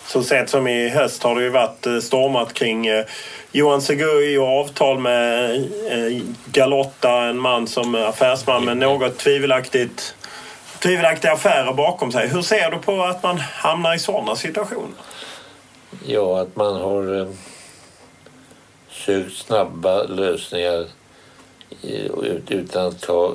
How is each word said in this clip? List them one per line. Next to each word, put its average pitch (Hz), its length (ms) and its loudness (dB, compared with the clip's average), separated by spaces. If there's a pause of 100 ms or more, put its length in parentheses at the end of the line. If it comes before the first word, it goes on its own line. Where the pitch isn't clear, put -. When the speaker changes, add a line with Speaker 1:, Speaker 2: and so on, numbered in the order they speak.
Speaker 1:
Så 127 160 0
sett 127 280 0
som 135 180 2
i 120 200 0
höst 127 340 0
har 120 140 2
det 123 60 0
ju 123 80 0
varit, 123 360 0
eh, 120 120 0
stormat 127 560 0
kring, 113 320 -2
eh, 110 180 2 (480)
Johan 143 300 4
Segui 147 540 2
och 135 100 4
avtal 139 520 2
med, 120 580 2 (340)
eh, 117 320 -2 (300)
Galotta, 135 680 2
en 120 160 -2
man 123 280 0
som 120 280 -2
är 113 100 0
affärsman 127 600 2
med 120 120 0
något 131 420 2
tvivelaktigt, 131 960 0 (680)
tvivelaktiga 165 500 2
affärer 147 400 2
bakom 147 400 0
sig. 123 160 0
Hur 175 140 -2
ser 175 280 2
du 170 80 -4
på 190 240 0
att 180 200 -2
man 180 160 0
hamnar 165 560 0
i 170 40 -2
såna 202 380 -4
situationer? - 600 -6 (1080)
Speaker 2:
Ja, 95 340 0
att 92 160 -6
man 104 200 0
har, 98 440 -2
eh, 95 80 -4 (1600)
sökt - 460 -2
snabba 92 680 0
lösningar, 87 840 -2 (960)
eh, 53 240 -6 (160)
ut-, - 280 -6
utan 92 360 -2
att 87 140 -6
ta 87 340 2